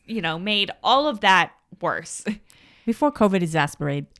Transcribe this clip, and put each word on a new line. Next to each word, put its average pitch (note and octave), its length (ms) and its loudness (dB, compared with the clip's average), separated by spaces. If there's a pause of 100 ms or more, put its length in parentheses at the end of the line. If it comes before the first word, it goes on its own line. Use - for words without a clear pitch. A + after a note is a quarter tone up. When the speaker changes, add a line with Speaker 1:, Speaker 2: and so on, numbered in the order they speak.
Speaker 1:
you A3 160 -8
know, E3 180 -4
made G3+ 320 -2 (100)
all C4+ 260 2
of A3 120 -4
that F#3+ 320 4 (300)
worse. D#3+ 420 -6 (320)
<laughs> - 300 -20
Speaker 2:
Before C#4 260 0
covid G3 300 2
exacerbate-, D3 640 -2 (140)